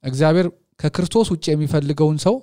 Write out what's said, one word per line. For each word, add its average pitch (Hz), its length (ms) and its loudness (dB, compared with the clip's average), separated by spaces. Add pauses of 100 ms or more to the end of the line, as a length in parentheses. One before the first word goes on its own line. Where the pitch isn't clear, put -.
እግዚአብሔር 156 420 2 (320)
ከክርስቶስ 180 500 0
ውጪ 165 180 -4
የሚፈልገውን 151 720 0
ሰው 190 240 0